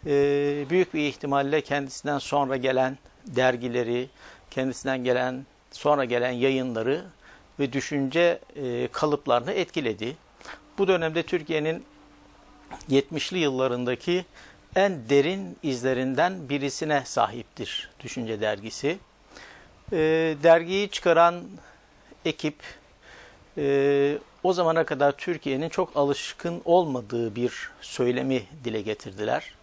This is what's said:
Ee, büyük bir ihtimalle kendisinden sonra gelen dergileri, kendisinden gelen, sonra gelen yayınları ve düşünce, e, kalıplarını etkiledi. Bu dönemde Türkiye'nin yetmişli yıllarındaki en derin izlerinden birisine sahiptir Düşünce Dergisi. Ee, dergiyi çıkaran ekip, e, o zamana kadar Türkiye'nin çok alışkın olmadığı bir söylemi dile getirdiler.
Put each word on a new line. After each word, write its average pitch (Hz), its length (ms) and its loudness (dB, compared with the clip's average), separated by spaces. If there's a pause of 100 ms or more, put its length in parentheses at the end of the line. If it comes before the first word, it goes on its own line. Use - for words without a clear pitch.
Ee, 143 640 2
büyük 180 240 2
bir 160 60 0
ihtimalle 139 600 0
kendisinden 143 580 -4
sonra 135 380 0
gelen 131 420 0 (280)
dergileri, 123 800 0 (420)
kendisinden 131 540 -4
gelen, 127 420 0 (260)
sonra 147 320 2
gelen 123 260 0
yayınları 127 760 0 (560)
ve 135 120 0
düşünce, 143 680 0 (160)
e, 123 360 -4
kalıplarını 143 600 0
etkiledi. 131 640 -4 (640)
Bu 196 100 2
dönemde 165 340 2
Türkiye'nin 160 640 -2 (1040)
yetmişli 139 500 0
yıllarındaki 131 840 0 (520)
en 180 320 0
derin 170 540 2
izlerinden 131 840 -2
birisine 143 560 -2
sahiptir - 840 -6 (100)
Düşünce 113 400 -6
Dergisi. 110 580 -4 (960)
Ee, 160 500 2
dergiyi 170 480 6
çıkaran 170 540 4 (800)
ekip, 151 380 -4 (960)
e, 139 600 2 (240)
o 185 100 4
zamana 165 320 2
kadar 143 280 4
Türkiye'nin 147 560 -4
çok 175 280 -2
alışkın 147 680 -2
olmadığı 120 720 0
bir - 340 -4 (100)
söylemi 127 640 -2 (220)
dile 110 180 -4
getirdiler. 107 800 -4